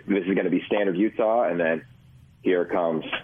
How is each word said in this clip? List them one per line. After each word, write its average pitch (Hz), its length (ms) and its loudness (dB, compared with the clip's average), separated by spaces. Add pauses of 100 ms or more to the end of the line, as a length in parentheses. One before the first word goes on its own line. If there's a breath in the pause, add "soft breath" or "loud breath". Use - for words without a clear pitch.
this 98 180 0
is 95 100 0
gonna 92 140 0
be 90 160 0
standard 101 320 0
Utah, 110 460 2
and 85 160 0
then 82 260 0 (560)
here 92 240 2
comes 85 400 -2 (180)